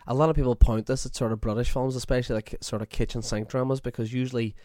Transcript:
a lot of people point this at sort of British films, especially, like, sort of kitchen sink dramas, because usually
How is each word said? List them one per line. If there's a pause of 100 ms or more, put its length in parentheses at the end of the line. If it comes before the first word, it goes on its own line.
a
lot
of
people
point
this
at
sort
of
British
films,
especially,
like,
sort
of
kitchen
sink
dramas,
because
usually (100)